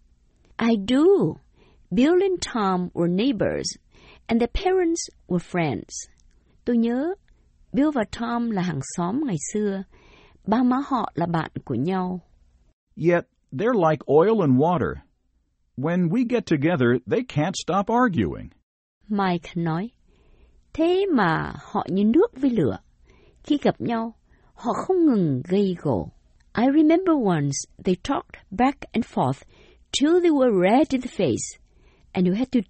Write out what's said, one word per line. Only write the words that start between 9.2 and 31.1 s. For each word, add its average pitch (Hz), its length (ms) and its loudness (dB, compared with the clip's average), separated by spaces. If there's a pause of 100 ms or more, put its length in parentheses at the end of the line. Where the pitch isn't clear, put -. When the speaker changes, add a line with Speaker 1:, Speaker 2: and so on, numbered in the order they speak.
Speaker 1:
ngày 202 100 -4 (160)
xưa. 202 300 -4 (640)
Ba 220 160 2
má 247 140 2 (100)
họ 240 280 -4
là 170 120 -2
bạn 165 240 -2 (140)
của 139 100 -6
nhau. 180 460 -4 (760)
Speaker 2:
Yet, 170 280 2 (280)
they're 180 380 0
like 151 160 -2
oil 185 340 4
and 135 200 4
water. 143 340 0 (840)
When 170 320 0
we 233 220 0
get 233 160 -2
together, 147 420 0 (220)
they 226 100 0
can't - 340 -2
stop 196 320 -2
arguing. 139 600 0 (600)
Speaker 1:
Mike 190 460 -4
nói, 170 360 -4 (840)
"Thế 359 420 0
mà 160 380 0 (200)
họ - 180 -4
như 196 140 0
nước 320 320 4
với 262 140 0
lửa. 170 280 0 (640)
Khi 294 200 -2
gặp - 180 0
nhau, 226 340 -6 (400)
họ 220 180 -4
không 349 340 0
ngừng 170 420 2
gây 190 300 0
gổ." 107 300 -2 (500)
I 220 60 2 (100)
remember 330 400 4 (100)
once 151 320 0 (280)
they 185 200 0
talked - 360 -6 (100)
back 247 300 0 (120)
and 226 140 -2
forth 139 360 -2 (580)
till 320 220 4
they 339 80 4
were 233 400 4
red 277 200 4
in 262 100 -2
the 240 260 -4